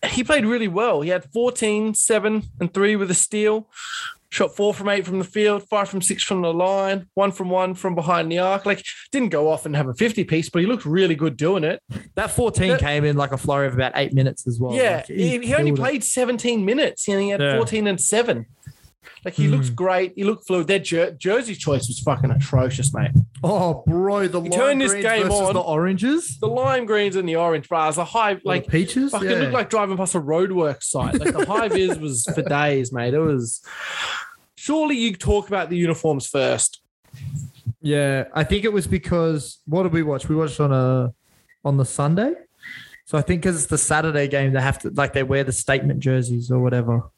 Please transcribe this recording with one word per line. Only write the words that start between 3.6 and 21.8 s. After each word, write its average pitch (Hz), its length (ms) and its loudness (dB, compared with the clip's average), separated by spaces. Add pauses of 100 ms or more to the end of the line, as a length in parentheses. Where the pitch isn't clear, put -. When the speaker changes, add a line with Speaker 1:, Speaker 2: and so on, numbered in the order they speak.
Speaker 1:
Shot - 260 -2
four 202 180 2
from 196 140 -6
eight 202 180 0
from 185 140 -2
the 180 40 -2
field, 208 440 0
five 202 200 0
from 190 140 -4
six - 220 -2
from 190 180 -2
the 170 100 0
line, 196 640 0
one 196 160 2
from 185 180 -6
one 185 260 0
from 185 200 -4
behind 165 380 0
the 175 80 0
arc. 190 260 0
Like, 196 180 -2 (280)
didn't 254 160 0
go 151 240 2
off 151 140 -4
and 147 100 -2
have 147 100 0
a 127 80 -4
fifty 220 300 0
piece, 160 260 -2
but 175 100 0
he 180 60 2
looked 233 180 -2
really 170 300 2
good 147 220 -2
doing 165 260 0
it. 156 180 -2 (360)
Speaker 2:
That 202 160 -2
fourteen 202 380 2
Speaker 1:
That 254 100 2
Speaker 2:
came 147 240 0
in, 147 120 2
like, 139 140 0
a 135 80 -4
flurry 139 300 0
of 127 60 -4
about 127 200 0
eight 139 200 0
minutes 131 340 0
as 117 100 -4
well. 127 160 -2
Speaker 1:
Yeah, 240 220 2
Speaker 2:
Like, 151 100 -6
he - 80 -14 (240)
Speaker 1:
he, 240 80 -6
he 233 80 0
only 147 160 4
Speaker 2:
killed 139 80 2
it. - 40 0
Speaker 1:
played 262 220 -2
seventeen 240 600 0
minutes 240 420 0
and 196 160 2
he 202 60 0
had 202 120 -2
Speaker 2:
Yeah. 143 160 2
Speaker 1:
fourteen 220 300 0
and 196 140 0
seven. 208 460 0 (800)
Like, 180 100 -10
he 147 140 2
looks 139 220 2
Speaker 2:
Hmm. 117 40 -4
Speaker 1:
great. 185 420 0
He 196 80 -2
looked 220 220 -2
fluid. 180 200 0
Their 196 120 2
jer-, 170 340 0
jersey 208 420 -2
choice 143 340 0